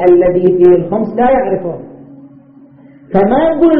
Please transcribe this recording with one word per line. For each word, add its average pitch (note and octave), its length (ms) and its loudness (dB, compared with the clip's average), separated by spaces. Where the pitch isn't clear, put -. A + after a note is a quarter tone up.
الذي F3+ 340 2
فيه F3+ 300 4
الخمس G3 400 -4
لا B3 140 0
يعرفه، F#3+ 480 -4
فما C4 400 0
نقول D#4+ 240 2